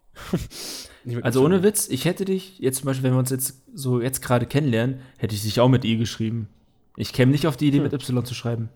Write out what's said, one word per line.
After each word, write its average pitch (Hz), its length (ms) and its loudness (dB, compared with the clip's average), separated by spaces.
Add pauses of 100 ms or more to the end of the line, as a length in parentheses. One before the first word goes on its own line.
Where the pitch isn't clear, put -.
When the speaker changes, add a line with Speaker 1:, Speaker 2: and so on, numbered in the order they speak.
(160)
Speaker 1:
<laughs> - 180 -14 (720)
Nicht 120 100 -8
mit 120 80 -6
Speaker 2:
Also 127 180 0
Speaker 1:
Y. 139 40 6
Speaker 2:
ohne 180 180 4
Witz, 208 240 2
ich - 160 -4
hätte 185 220 0
dich 190 340 -4
jetzt 131 200 0
zum 143 80 -4
Beispiel, 135 180 -2
wenn 127 80 4
wir 127 60 4
uns 127 100 0
jetzt 131 320 -6 (120)
so 127 280 0
jetzt 131 200 -4
gerade 120 260 0
kennenlernen, 131 520 0 (200)
hätte 107 160 -4
ich 101 80 -4
dich 107 180 0
auch 127 80 8
mit 127 160 4
I 113 100 2
geschrieben. 110 540 -4 (480)
Ich - 160 -6
käme 127 180 6
nicht 147 160 2
auf 147 80 0
die 151 120 0
Idee, 139 100 4
Speaker 1:
Hm. 147 60 2
Speaker 2:
mit 131 100 -2
Y 123 320 -2
zu - 80 -10
schreiben. 113 420 -6